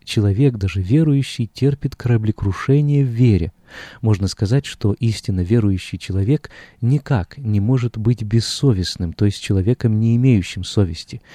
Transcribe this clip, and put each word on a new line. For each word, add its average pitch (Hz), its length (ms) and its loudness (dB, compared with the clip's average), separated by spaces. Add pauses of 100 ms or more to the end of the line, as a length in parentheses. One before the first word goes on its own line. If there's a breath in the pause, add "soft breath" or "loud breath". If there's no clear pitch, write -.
человек, 110 520 2
даже 98 240 -2
верующий, 135 680 0
терпит 139 500 -4
кораблекрушение 120 1080 0
в 131 40 -2
вере. 113 440 2 (480 loud breath)
Можно 101 260 2
сказать, 113 380 0
что - 300 -2
истинно 104 460 -2
верующий 98 580 0
человек 98 520 -2 (300 loud breath)
никак 123 560 -2
не 107 240 -2
может 120 380 0
быть 110 240 0
бессовестным, 101 880 -2
то - 140 0
есть - 160 -2
человеком, 107 580 0
не 113 160 2
имеющим 113 480 2
совести. - 560 -4 (140 loud breath)